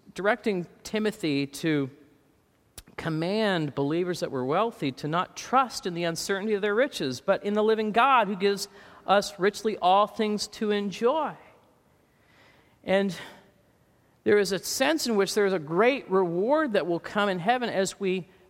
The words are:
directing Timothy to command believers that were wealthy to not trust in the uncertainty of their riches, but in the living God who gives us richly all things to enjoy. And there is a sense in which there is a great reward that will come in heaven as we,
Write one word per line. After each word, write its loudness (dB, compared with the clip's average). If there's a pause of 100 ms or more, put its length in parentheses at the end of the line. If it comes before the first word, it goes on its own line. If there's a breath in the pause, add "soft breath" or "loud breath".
(160)
directing 0 (180)
Timothy -2
to -2 (1040)
command -2
believers -2
that -4
were -4
wealthy -2
to -8
not -4
trust -2
in -4
the -4
uncertainty -2
of 0
their 0
riches, 0
but 0
in -2
the 2
living 2
God 4
who -2
gives 0 (360 loud breath)
us 2
richly 0
all 6
things -2
to -4
enjoy. -2 (1500 soft breath)
And 2 (1120 loud breath)
there 4
is 2
a -2
sense 0
in 0
which 2
there 2
is 2
a 0
great 0
reward 0
that 2
will -2
come -2
in -2
heaven 0
as -2
we, -2 (200 soft breath)